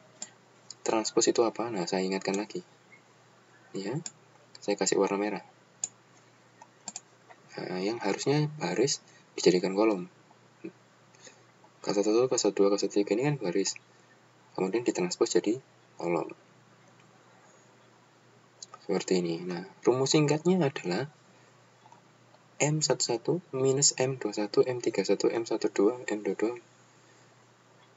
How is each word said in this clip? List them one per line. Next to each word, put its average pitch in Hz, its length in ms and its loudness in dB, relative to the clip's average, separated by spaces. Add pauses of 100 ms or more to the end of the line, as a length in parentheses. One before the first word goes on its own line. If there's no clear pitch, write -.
(800)
transpos 113 480 0
itu 117 160 2
apa? 110 240 -4
Nah, 95 160 -4
saya 92 160 0
ingatkan 95 320 -2
lagi. 98 320 -6 (1120)
Ya, 98 160 -6 (640)
saya - 160 -4
kasih 95 240 0
warna 98 240 2
merah. 104 240 -4 (2000)
Nah, - 240 -6
yang 107 240 -2
harusnya 147 560 2
baris 92 480 0 (320)
dijadikan 92 400 2
kolom. 101 320 2 (1700)
K - 140 -14
satu 101 160 2
satu, 117 160 4
K 127 160 0
satu 98 160 2
dua, 101 160 6
K 101 80 0
satu 101 240 0
tiga 101 80 0
ini 131 160 2
kan 147 80 0
baris. 95 400 -2 (800)
Kemudian 95 240 0
ditranspos 101 480 0
jadi 107 320 0 (400)
kolom. 85 320 -2 (2500)
Seperti 92 380 -2
ini. 85 240 -4
Nah, 90 160 -6 (240)
rumus 131 320 2
singkatnya 156 400 4
adalah 131 480 -2 (1500)
M 151 240 0
satu 131 240 0
satu 120 260 -2 (220)
minus 135 480 2
M 131 160 0
dua 104 160 -6
satu, - 320 2
M 123 160 -4
tiga 107 240 -2
satu, - 240 2
M 117 160 -2
satu 107 240 -2
dua, 123 400 2
M 104 160 -4
dua 98 80 -2
dua. 117 240 -2 (1400)